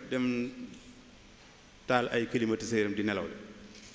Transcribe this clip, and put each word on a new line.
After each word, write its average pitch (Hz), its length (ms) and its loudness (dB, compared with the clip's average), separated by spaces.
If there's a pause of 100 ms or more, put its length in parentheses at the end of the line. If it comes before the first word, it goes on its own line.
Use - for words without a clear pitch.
dem 127 420 0 (1400)
taal 123 260 4
ay 117 160 2
climatiseur 110 580 2
am 101 80 0
di 104 100 0
nelaw, 98 220 0 (680)